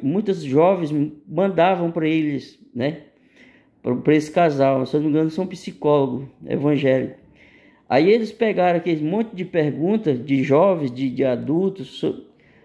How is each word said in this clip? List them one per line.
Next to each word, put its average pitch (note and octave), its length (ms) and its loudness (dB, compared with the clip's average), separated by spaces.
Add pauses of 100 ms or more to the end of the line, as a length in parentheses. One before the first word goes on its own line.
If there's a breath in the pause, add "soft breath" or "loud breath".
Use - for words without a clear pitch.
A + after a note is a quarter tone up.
muitos F#3+ 400 -2
jovens D#3 480 2 (340)
mandavam F3 680 0
pra D#3+ 160 -2
eles, D3+ 500 -2 (160)
né? C#3 280 -4 (760 soft breath)
Pra, B2 140 -2
pra B2+ 180 0
esse D3+ 160 2
casal, C3+ 560 2
se D3 120 -4
eu D3 40 2
não D3+ 60 -2
me D3+ 60 0
engano, D#3+ 180 2
são - 160 -6
psicólogos C3+ 800 -2 (180)
evangélicos. C3+ 760 0 (680 soft breath)
Aí D#3 220 4
eles A3 220 2
pegaram F3+ 460 2
aquele E3 260 -2
monte G3+ 320 -4
de F3+ 80 -6
perguntas D#3 800 0
de C#3 180 0
jovens, D3+ 480 2
de, C3 200 -4
de B2+ 140 -2
adultos, C3+ 640 -2 (100)
so-, - 260 -6 (380 soft breath)